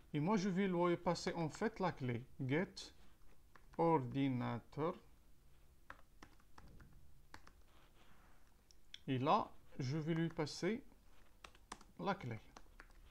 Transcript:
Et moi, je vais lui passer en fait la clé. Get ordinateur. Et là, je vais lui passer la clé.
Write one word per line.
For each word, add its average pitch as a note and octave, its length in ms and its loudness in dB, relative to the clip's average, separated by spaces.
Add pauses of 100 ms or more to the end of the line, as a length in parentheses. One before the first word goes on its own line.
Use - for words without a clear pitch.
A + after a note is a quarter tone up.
(140)
Et D3 80 2
moi, G3+ 160 6
je F#3 100 2
vais G3 200 4
lui F3 280 6
passer E3+ 380 2
en E3 160 2
fait - 300 -2
la F3+ 120 4
clé. B2 320 0 (240)
Get E3 460 0 (840)
ordinateur. C3+ 1160 4 (4000)
Et C3 140 2
là, E3 320 4 (260)
je C#3 200 0
vais D#3+ 160 0
lui E3 160 2
passer E3+ 520 0 (1160)
la F3+ 160 0
clé. A#2 240 -6 (720)